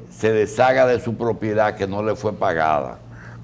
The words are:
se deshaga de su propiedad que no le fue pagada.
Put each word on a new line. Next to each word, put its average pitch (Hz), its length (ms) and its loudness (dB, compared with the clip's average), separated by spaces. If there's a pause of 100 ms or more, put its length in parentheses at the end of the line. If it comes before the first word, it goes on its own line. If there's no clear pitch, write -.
(100)
se 110 220 0
deshaga 127 540 4
de 120 140 2
su 113 160 -4
propiedad 107 580 0
que 98 120 -4
no 101 160 -4
le 107 120 0
fue 104 180 -4
pagada. 78 680 0 (440)